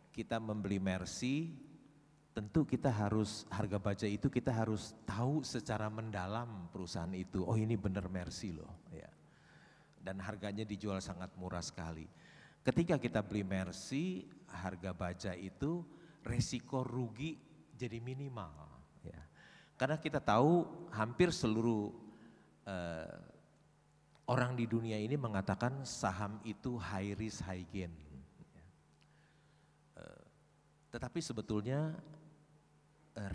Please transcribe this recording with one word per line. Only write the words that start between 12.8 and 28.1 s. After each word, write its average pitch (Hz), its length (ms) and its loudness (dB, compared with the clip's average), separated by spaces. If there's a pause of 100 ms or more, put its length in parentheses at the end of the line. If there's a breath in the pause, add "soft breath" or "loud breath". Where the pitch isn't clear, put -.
kita 117 240 2
beli 101 240 0
Mercy, 131 800 -2 (240)
harga 90 480 -4
baja 90 400 -2
itu 143 480 -2 (400 loud breath)
resiko 120 560 0
rugi 127 560 -2 (400)
jadi 117 240 -6
minimal. 120 560 -6 (480)
Ya. - 160 -12 (560 loud breath)
Karena 147 240 2
kita 151 240 0
tahu 147 400 10 (240)
hampir 117 400 4
seluruh, 110 640 4 (720 loud breath)
eh, 85 560 -4 (1040)
orang 123 320 4
di 120 80 2
dunia 113 320 2
ini 117 240 0
mengatakan 113 640 0
saham 101 640 -2
itu 120 320 -4
high 98 320 -2
risk, 104 320 -4
high 92 240 -6
gain. 90 240 -6 (640)